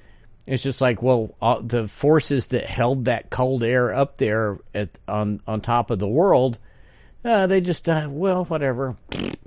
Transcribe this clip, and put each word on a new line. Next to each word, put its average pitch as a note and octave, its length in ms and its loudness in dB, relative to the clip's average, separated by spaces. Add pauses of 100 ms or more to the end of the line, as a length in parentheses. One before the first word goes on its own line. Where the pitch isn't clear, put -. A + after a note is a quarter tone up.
(460)
It's C3 160 -2
just C#3 200 -4
like, B2 200 2
well, A#2 400 2
uh, A#2 220 2
the A#2 240 -2
forces C#3+ 600 2
that - 180 -2
held B2+ 400 0
that A#2 240 -2
cold B2+ 340 -2
air A#2+ 300 2
up C#3 240 -2
there G#2+ 420 0 (140)
at, G2+ 160 -4 (180)
on, G#2 400 -2
on A2 140 -4
top A#2+ 280 0
of G#2+ 100 -2
the G2+ 80 -2
world, C3 500 2 (680)
uh, G#3 240 2
they F#3+ 140 2
just, F3 260 -2
uh, D#3 220 0
well, F3+ 340 -2
whatever. C3+ 540 -2 (500)